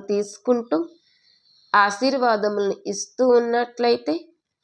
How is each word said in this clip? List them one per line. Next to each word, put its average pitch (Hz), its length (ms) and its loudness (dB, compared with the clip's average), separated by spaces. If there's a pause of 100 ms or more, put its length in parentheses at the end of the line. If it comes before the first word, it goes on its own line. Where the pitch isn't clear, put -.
(120)
తీసుకుంటూ 233 680 -2 (960)
ఆశీర్వాదములను 208 1000 0 (120)
ఇస్తూ - 400 -6
ఉన్నట్లయితే 240 880 0 (480)